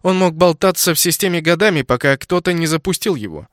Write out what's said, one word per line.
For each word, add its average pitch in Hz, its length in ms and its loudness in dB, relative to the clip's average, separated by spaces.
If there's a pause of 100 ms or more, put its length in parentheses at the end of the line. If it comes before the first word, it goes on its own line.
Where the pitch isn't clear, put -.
Он 185 160 2
мог 180 160 2
болтаться 175 600 2
в - 40 -4
системе 175 420 0
годами, 165 420 2
пока 135 340 0
кто-то 180 360 -2
не 165 140 -2
запустил 165 480 -2
его». 95 380 -10